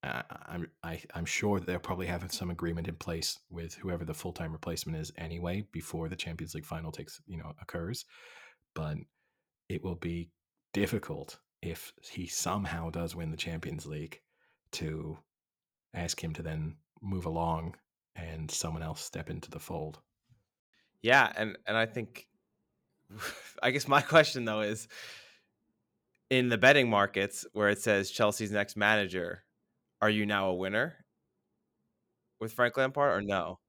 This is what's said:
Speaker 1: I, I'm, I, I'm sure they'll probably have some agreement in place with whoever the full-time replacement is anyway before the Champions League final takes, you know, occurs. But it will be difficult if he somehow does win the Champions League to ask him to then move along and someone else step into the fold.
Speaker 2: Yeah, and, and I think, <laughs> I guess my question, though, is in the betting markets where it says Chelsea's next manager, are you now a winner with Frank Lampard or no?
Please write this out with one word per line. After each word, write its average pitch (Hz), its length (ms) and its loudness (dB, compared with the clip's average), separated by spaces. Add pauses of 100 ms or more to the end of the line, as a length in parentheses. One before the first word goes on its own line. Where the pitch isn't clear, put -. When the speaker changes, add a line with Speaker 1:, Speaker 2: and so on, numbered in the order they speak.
Speaker 1:
I, 62 200 -4 (240)
I'm, - 240 -8 (120)
I, 82 180 -8 (140)
I'm 85 100 -2
sure 101 360 2
they'll 87 180 -2
probably 90 280 -4
have 90 260 -4
some 90 180 -4
agreement 82 380 -2
in 85 60 -6
place 82 440 -6 (120)
with 82 240 -10
whoever 87 300 -4
the 78 100 -4
full-time 80 380 -6
replacement 80 460 -6
is 78 180 -8
anyway 85 560 -4
before 80 360 -6
the - 80 -8
Champions 82 380 -8
League 156 100 -8
final 160 280 -6
takes, - 340 -12
you - 100 -10
know, 80 240 -10
occurs. 85 440 -6 (680)
But 78 220 -4 (720)
it 82 140 -4
will 90 140 -2
be 85 340 -4 (420)
difficult - 680 0 (220)
if - 320 -8 (180)
he 90 160 -8
somehow 85 640 -2
does 85 260 -4
win 82 140 -4
the 80 60 -6
Champions 78 480 -6
League 76 360 -8 (500)
to 78 480 -6 (760)
ask 87 280 -4
him 80 120 -2
to 80 80 -10
then 78 340 -4 (260)
move 92 240 -2
along 82 480 0 (420)
and 80 340 -6
someone 80 320 -4
else 80 180 -6
step - 300 -8
into 82 200 -10
the 80 100 -12
fold. 78 380 -8 (1040)
Speaker 2:
Yeah, 120 340 8
and, 107 200 -2 (100)
and 107 100 0
I 113 100 4
think, - 400 -8 (840)
<laughs> - 520 -10
I 127 80 4
guess 131 160 0
my 139 140 8
question, 147 440 6
though, 107 180 0
is 104 260 -2 (1400)
in 127 180 6
the 117 100 2
betting 131 320 10
markets 101 640 4
where 104 160 6
it 101 120 4
says 98 300 4
Chelsea's 104 420 2
next 101 240 0
manager, 95 680 2 (560)
are 107 100 6
you 107 160 4
now 101 220 2
a 90 60 2
winner 104 420 0 (1400)
with 113 120 -4
Frank 120 240 4
Lampard 135 400 4
or 202 80 2
no? 92 440 0